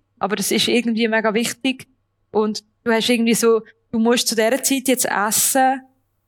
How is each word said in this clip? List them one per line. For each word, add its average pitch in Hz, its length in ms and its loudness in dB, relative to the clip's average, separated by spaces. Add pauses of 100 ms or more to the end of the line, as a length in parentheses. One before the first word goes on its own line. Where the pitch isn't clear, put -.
(180)
aber 202 180 -4
das 202 140 -6
ist 190 180 0
irgendwie 226 400 0
mega 220 260 0
wichtig. 254 520 -4 (440)
Und 214 340 -2 (200)
du 233 80 0
hast 226 160 0
irgendwie 233 260 2
so, 226 280 2 (280)
du 233 80 -4
musst 233 300 2
zu 226 80 -4
dieser 233 260 0
Zeit 262 260 -2
jetzt 247 180 0
essen. 254 760 0 (440)